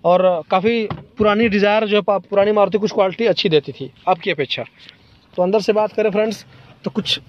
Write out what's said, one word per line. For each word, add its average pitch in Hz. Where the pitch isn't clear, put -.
और 180
काफ़ी 214
पुरानी 214
desire 208
जो 208
है, 202
पा-, 196
पुरानी 202
मारुति 202
कुछ 208
quality 202
अच्छी 180
देती 147
थी -
अब 180
की 180
अपेक्षा। 143
तो 180
अंदर 196
से 208
बात 214
करें 214
friends, 214
तो -
कुछ -